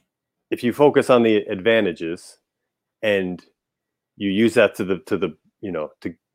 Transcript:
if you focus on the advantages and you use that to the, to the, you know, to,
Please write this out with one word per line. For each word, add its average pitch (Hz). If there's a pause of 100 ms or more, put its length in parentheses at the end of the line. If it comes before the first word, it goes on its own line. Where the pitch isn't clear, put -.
(500)
if -
you 120
focus 139
on 120
the 110
advantages 95 (640)
and 95 (760)
you 101
use 107
that 104
to 107
the, 92
to -
the, 82 (240)
you 101
know, 78 (100)
to, 90 (220)